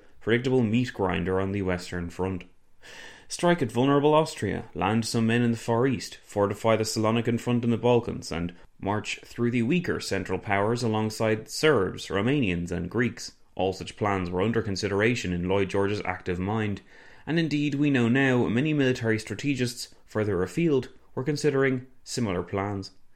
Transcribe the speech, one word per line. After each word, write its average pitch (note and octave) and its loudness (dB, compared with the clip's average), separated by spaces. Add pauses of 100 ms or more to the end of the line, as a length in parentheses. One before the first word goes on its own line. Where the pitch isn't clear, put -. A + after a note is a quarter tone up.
(200)
predictable B2+ 2
meat A#2 2
grinder F#2 0
on F#2+ 0
the G2+ -2
Western F2+ -4
Front. F#2 -4 (840)
Strike F3 2
at A#2 0
vulnerable C#3+ 4
Austria, A2 0
land G#2 0
some A2+ 0
men A#2 4
in A#2+ 2
the A2+ -2
Far A#2 0
East, A#2 -4
fortify G#2 2
the A2 0
Salonican A2+ 0
front A#2+ 0
in A#2+ 2
the A2+ 2
Balkans, A#2 0
and E2+ -4 (260)
march G#2 -4
through A#2+ -2
the A#2+ 0
weaker D3 0
Central F#2 -2
Powers G#2+ 0
alongside A2 0
Serbs, G2 2
Romanians, G2 0
and F2 -4
Greeks. A2+ -4 (220)
All F#2 0
such F2+ -10
plans G2 0
were F2+ 0
under A#2 0
consideration G2 -2
in F2 -2
Lloyd G2 0
George's G2+ 0
active F#2 -4
mind, G#2 -2 (440)
and E3 0
indeed D3 0
we D3 2
know B2 4
now B2+ 4
many B2 0
military B2+ 2
strategists B2 -4 (120)
further G#2 0
afield D3+ 0 (260)
were C3 -4
considering C3+ 0 (160)
similar F#2+ -2
plans. G2 -4 (240)